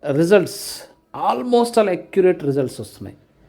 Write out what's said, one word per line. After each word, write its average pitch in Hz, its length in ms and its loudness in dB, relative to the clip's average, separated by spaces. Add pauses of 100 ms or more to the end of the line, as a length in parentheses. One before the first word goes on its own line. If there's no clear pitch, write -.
(120)
results, 170 380 2 (800)
almost 240 380 0
all 220 180 2
accurate 180 520 0
results 139 400 -4
వస్తున్నాయి. 98 360 -14 (320)